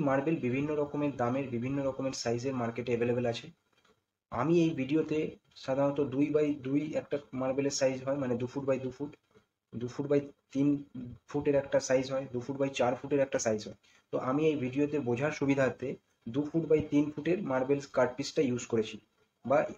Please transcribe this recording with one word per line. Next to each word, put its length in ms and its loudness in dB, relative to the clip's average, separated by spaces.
marble 380 4
বিভিন্ন 240 0
রকমের 400 -2
দামের, 240 0
বিভিন্ন 220 -2
রকমের 360 -4
সাইজের 380 -2
মার্কেটে 300 -4
available 420 2
আছে। 140 -8
আমি 120 2
এই 140 2
ভিডিওতে 400 0
সাধারণত 340 0
দুই 220 2
by 120 2
দুই 140 2
একটা 160 -6
মার্বেলের 380 0
size 260 2
হয়, 180 0
মানে 180 0
দু 100 -4
ফুট 180 -6
by 160 2
দু 100 -2
ফুট, 160 -8
দু 200 -6
ফুট 180 -4
by 80 4
তিন 140 2
ফুটের 320 2
একটা 260 2
size 260 4
হয়, 200 -2
দু 120 -2
ফুট 160 -6
by 80 2
চার 200 4
ফুটের 260 0
একটা 200 -2
size 220 2
হয়। 100 -14
তো 40 -6
আমি 120 2
এই 120 0
ভিডিওতে 360 0
বোঝার 400 0
সুবিধার্থে 500 2
দু 220 -2
ফুট 220 0
by 80 6
তিন 200 4
ফুটের 260 0
marble 280 2
কাট 200 4
পিসটা 320 -2
ইউজ 220 -2
করেছি 240 0
বা 80 6